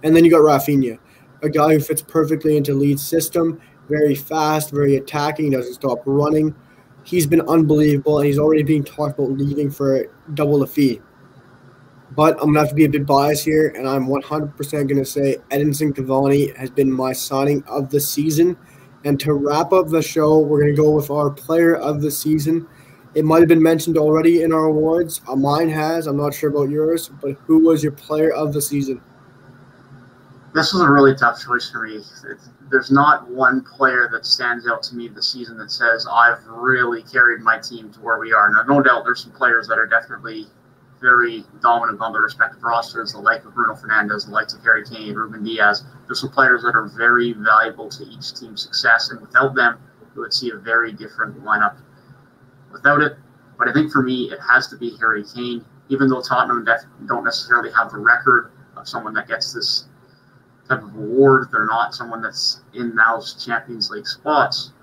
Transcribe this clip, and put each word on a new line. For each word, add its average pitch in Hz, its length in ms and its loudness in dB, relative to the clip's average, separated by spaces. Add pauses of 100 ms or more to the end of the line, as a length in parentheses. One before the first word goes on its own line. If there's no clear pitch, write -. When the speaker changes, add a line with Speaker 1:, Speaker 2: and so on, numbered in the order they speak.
Speaker 1:
And 156 120 4
then 165 80 8
you 165 80 8
got 165 100 6
Rafinha, 139 580 2 (420)
a 151 80 -2
guy 156 240 2
who 156 60 4
fits 147 220 -4
perfectly 156 560 0
into 143 160 -2
Leeds' 139 340 0
system, 165 520 -2 (280)
very 147 280 2
fast, 151 560 -2
very 143 260 2
attacking, 147 540 -4
doesn't 123 220 -4
stop 123 320 -4
running. 151 480 0 (500)
He's 175 220 0
been 165 220 2
unbelievable, 151 720 2
and 143 80 2
he's 143 100 2
already 151 260 2
being 143 200 0
talked 143 340 -6
about 135 140 -2
leaving 139 400 -2
for 135 340 0 (280)
double 147 260 2
the 131 80 0
fee. 135 340 0 (1120)
But 151 260 4
I'm 151 60 0
gonna 151 120 4
have 147 100 2
to 147 60 -6
be 156 100 6
a 143 40 2
bit 143 160 -2
biased 143 400 2
here, 156 240 2
and 131 180 -8
I'm 135 200 -2
one 135 160 -2
hundred 151 340 -8
percent 143 320 -4
gonna 139 160 0
say 139 320 -2 (140)
Edinson 147 420 0
Cavani 139 640 0
has 131 120 -10
been 135 220 0
my 131 220 -2
signing 139 540 -2
of 131 240 -6
the 143 80 0
season. 156 580 0 (480)
And 143 160 0
to 147 120 0
wrap 147 380 0
up 185 160 4
the 160 140 2
show, 156 380 2
we're 147 200 2
gonna 147 140 4
go 151 180 4
with 147 180 0
our 147 200 0
player 165 460 2
of 147 260 -4
the 147 100 -2
season. 156 560 -2 (480)
It 156 100 2
might 160 140 6
have 170 80 8
been 165 160 6
mentioned 160 340 2
already 160 460 4
in 160 80 2
our 160 140 2
awards. 160 600 0
Uh, 131 80 -4
mine 147 340 2
has. 156 380 -2
I'm 143 100 -2
not 147 160 -2
sure 151 160 -4
about 139 200 -2
yours, 156 400 -2 (120)
but 139 100 -6 (140)
who 160 140 4
was 160 220 4
your 147 120 -2
player 156 400 -2
of 147 200 -4
the 147 80 -2
season? 135 400 -4 (1500)
Speaker 2:
This 156 200 0
was 185 80 2
a 151 80 6
really 139 260 6
tough 120 280 0
choice 123 260 -4
for 113 140 -10
me. 110 140 -12
It's, - 280 -20 (460)
there's 135 200 0
not 143 380 2
one 127 320 0
player 127 500 -2
that 117 140 -8
stands 120 420 -4
out 117 160 -4
to 123 120 -14
me 117 120 -12
this 107 220 -8
season 113 280 -12
that 104 120 -16
says, - 420 -2
"I've 117 360 2
really 120 560 -2
carried 120 380 2
my 113 180 -2
team 113 320 -16
to - 80 -20
where 117 180 -4
we 113 160 -4
are." 113 160 4
Now, 107 140 2
no 139 180 2
doubt 123 240 2
there's 123 180 -4
some - 80 -20
players 117 360 -2
that 113 100 -2
are 110 100 -2
definitely 110 600 -6 (540)
very 120 440 2 (160)
dominant 117 400 0
on 113 100 -6
their 110 100 -4
respective - 400 -4
rosters, 117 520 -6
the 104 60 -16
like 110 260 -2
of - 100 -18
Bruno 113 180 -2
Fernandes, 107 520 -4
the 104 60 -18
likes 107 220 -4
of - 100 -18
Harry 110 200 2
Kane, 107 320 -12
Ruben 110 280 -10
Dias. 107 420 -2 (200)
There's 123 140 -10
some 135 100 -8
players 127 340 2
that 120 120 -2
are 110 220 -2
very 117 360 2
valuable 113 560 -2
to - 140 -16
each - 300 -16
team's 110 300 -16
success, - 460 -2
and 117 120 -14
without 135 340 0
them, 120 220 0 (360)
you - 80 -14
would 113 120 -8
see 120 180 -6
a 110 60 -14
very 113 340 -2
different 107 520 -12
lineup 107 340 -2 (960)
without 143 300 2
it. 147 140 -2 (420)
But 120 120 0
I - 40 -6
think 151 200 0
for 135 100 2
me, 127 260 -2
it - 120 -14
has 120 260 0
to 113 100 -18
be 117 200 -8
Harry 110 260 -2
Kane, 120 400 -10 (240)
even 135 220 0
though 127 120 -2
Tottenham 120 440 -2
def-, 117 200 -2 (220)
don't - 160 -4
necessarily 117 480 -2
have 110 200 -2
the 110 60 -14
record 120 540 0 (240)
of - 120 -18
someone 110 260 -12
that - 160 -8
gets - 240 -6
this - 320 -6 (840)
type 117 160 -4
of 101 100 -18
award. 123 560 4
They're 110 160 -2
not 117 300 -4
someone 117 260 -12
that's - 400 -6 (120)
in 120 200 -8
those - 520 -2
Champions 117 440 -8
League 104 160 -14
spots. - 760 -2